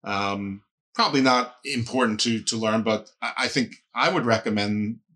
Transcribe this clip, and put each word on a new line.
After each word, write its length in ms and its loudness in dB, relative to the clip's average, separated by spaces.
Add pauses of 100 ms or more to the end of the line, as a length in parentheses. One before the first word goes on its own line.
um, 600 -4 (300)
probably 280 2
not 420 4
important 580 0
to, 220 0
to 140 -4
learn, 260 2
but 260 -2 (120)
I, 160 -4
I 100 0
think 260 -2 (220)
I 140 2
would 160 0
recommend 760 0 (160)